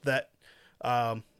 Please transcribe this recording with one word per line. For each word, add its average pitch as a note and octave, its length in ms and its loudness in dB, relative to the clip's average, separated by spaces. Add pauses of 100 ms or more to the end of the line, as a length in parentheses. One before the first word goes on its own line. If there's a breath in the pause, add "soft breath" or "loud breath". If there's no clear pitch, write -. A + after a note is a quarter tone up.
that, C3+ 260 0 (520 soft breath)
um, A#2 420 0 (160)